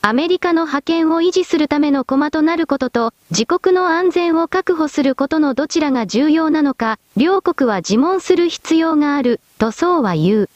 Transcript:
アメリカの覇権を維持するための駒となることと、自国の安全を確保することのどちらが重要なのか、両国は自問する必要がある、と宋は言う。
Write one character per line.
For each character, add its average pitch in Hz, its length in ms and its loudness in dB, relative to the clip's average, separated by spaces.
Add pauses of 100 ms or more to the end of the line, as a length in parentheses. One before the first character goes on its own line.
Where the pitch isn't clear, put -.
ア 208 120 0
メ 311 140 0
リ 359 100 0
カ 349 160 -2
の 330 100 0
覇 285 180 -4
権 330 280 0
を 330 100 0
維 349 100 2
持 359 140 -2
す 339 140 -2
る 302 100 0
た 294 100 0
め 294 120 0
の 277 140 0
駒 285 260 0
と 311 100 -2
な 330 160 2
る 330 100 -2
こ 277 120 -2
と 254 100 -4
と、 233 240 -2 (180)
自 180 140 -2
国 370 320 0
の 370 140 0
安 349 220 0
全 339 260 0
を 330 100 0
確 370 260 -2
保 311 140 -2
す 294 140 -2
る 262 120 2
こ 277 140 -2
と 320 120 0
の 277 120 2
ど 285 160 -2
ち - 100 -2
ら 302 120 0
が 240 160 -2
重 269 240 0
要 320 180 2
な 311 140 2
の 277 100 0
か、 220 260 -4 (200)
両 359 240 2
国 285 260 0
は 202 100 0
自 190 200 0
問 349 240 0
す 370 120 2
る 349 140 2
必 - 280 -2
要 320 200 0
が 294 180 0
あ 285 60 -2
る、 240 200 0 (180)
と 220 140 0
宋 349 280 0
は 196 140 0
言 185 300 2
う。 - 120 -6